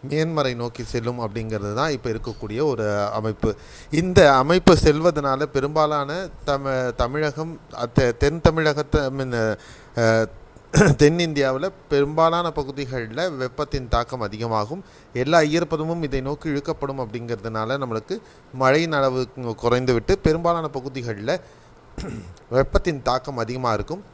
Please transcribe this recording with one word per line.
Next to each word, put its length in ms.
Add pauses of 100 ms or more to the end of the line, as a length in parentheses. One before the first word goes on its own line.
மியான்மரை 480
நோக்கி 260
செல்லும் 380
அப்படிங்கிறது 540
தான் 160
இப்ப 200
இருக்கக்கூடிய 540
ஒரு 480
அமைப்பு. 440 (340)
இந்த 460
அமைப்பு 380
செல்வதனால 680
பெரும்பாலான 880 (180)
தம-, 500
தமிழகம், 640 (140)
அ, 200
தெ-, 220
தென் 240
தமிழகத்தை, 600
I 80
mean, 480 (420)
அ, 300 (440)
<clears throat> 0
தென்னிந்தியாவுல 960 (200)
பெரும்பாலான 680
பகுதிகள்ல 840
வெப்பத்தின் 520
தாக்கம் 320
அதிகமாகும். 640 (280)
எல்லா 280
ஈரப்பதமும் 600
இதை 180
நோக்கி 280
இழுக்கப்படும் 560
அப்படிங்கிறதுனால 720
நம்மளுக்கு 420 (320)
மழையின் 400
அளவு 340 (100)
குறைந்துவிட்டு 760 (100)
பெரும்பாலான 500
பகுதிகள்ல 680 (560)
<clears throat> 540
வெப்பத்தின் 520
தாக்கம் 340
அதிகமா 360
இருக்கும். 300 (120)